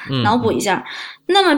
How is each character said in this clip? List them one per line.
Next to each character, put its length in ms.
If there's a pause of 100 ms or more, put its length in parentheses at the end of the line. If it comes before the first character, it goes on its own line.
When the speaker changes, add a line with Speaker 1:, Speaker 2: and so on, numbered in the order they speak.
Speaker 1:
嗯。 140
Speaker 2:
脑 120
补 160
一 80
下。 240 (440)
那 160
么 140